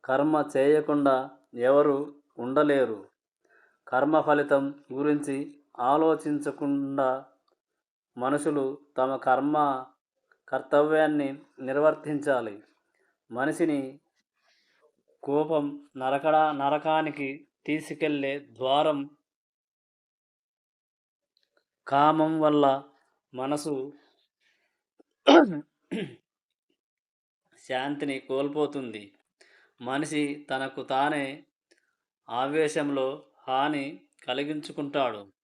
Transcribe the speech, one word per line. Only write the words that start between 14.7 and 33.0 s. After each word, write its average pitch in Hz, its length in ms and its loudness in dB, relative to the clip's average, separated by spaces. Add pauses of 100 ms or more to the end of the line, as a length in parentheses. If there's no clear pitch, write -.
కోపం 147 760 -2
నరకడా-, 147 600 0
నరకానికి 147 920 -2 (180)
తీసుకెళ్లే 147 720 -4
ద్వారం. 143 720 0 (2750)
కామం 156 520 4
వల్ల 143 500 2 (440)
మనసు 143 580 -6 (3750)
శాంతిని 139 500 -4
కోల్పోతుంది. 135 960 -4 (680)
మనిషి 147 680 -4
తనకు 135 320 -6
తానే 143 640 -2 (840)
ఆవేశంలో 143 960 -2 (220)